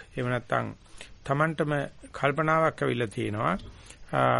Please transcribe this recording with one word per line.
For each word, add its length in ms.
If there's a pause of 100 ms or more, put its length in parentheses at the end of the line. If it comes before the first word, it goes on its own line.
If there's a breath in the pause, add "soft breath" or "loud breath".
එහෙම 200
නැත්නම් 460 (440 loud breath)
Tamanටම 540 (360)
කල්පනාවක් 720
ඇවිල්ලා 240
තියෙනවා. 480 (540 loud breath)
අ, 120 (200)